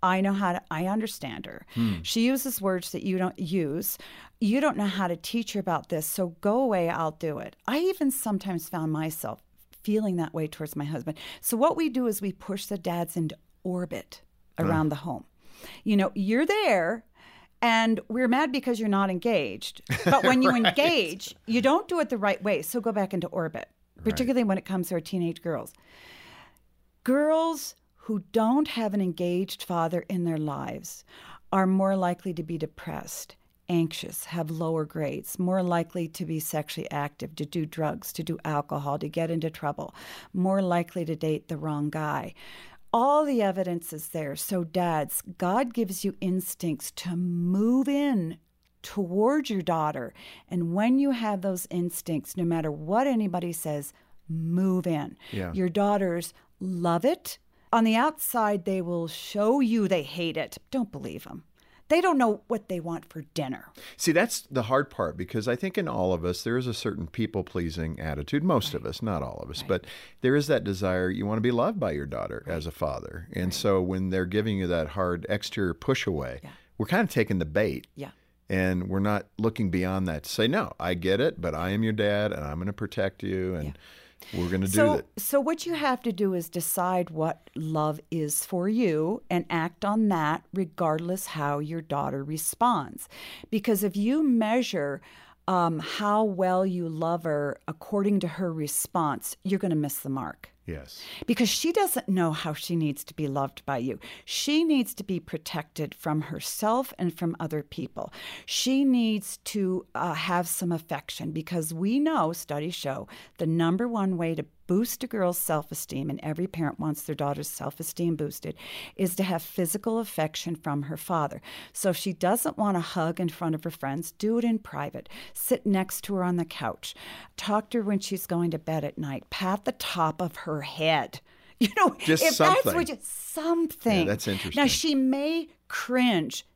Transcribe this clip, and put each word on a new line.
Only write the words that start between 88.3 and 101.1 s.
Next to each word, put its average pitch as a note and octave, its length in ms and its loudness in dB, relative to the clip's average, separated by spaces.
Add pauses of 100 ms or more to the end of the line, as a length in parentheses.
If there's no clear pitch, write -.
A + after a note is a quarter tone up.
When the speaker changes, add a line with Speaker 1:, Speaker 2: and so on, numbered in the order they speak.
Speaker 1:
for F3+ 240 0
you G3 640 2
and F3 180 0
act E3+ 380 -2
on G#3+ 220 4
that D#3+ 440 2
regardless E3+ 760 0
how C#3+ 320 -2
your D#3 200 -4
daughter C#3+ 420 -2
responds. D#3 840 -2 (420)
Because G#3+ 320 2
if G3+ 140 0
you A#3+ 260 2
measure, A3 800 2 (480)
um, E3+ 300 4
how G#3 440 2
well F#3 440 2
you F3+ 240 0
love E3 340 0
her D3 420 0
according G3+ 540 2
to F3+ 80 -2
her E3+ 240 -2
response, D3+ 920 -2
you're F#3+ 140 2
gonna F3+ 160 0
miss D3 260 0
the C#3 100 -8
mark. B2+ 400 -6 (140)
Speaker 2:
Yes. D2 380 -10 (240)